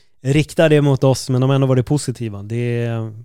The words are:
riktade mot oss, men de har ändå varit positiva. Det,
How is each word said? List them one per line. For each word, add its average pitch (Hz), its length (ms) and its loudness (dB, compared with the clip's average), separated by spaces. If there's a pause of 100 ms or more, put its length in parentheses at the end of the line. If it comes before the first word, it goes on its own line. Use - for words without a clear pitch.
(220)
riktade 151 600 2
mot 139 220 2
oss, 131 260 0
men 127 120 0
de 131 80 2
har 139 60 2
ändå 135 120 2
varit 127 180 2
positiva. 113 580 -4
Det, 117 460 -4 (360)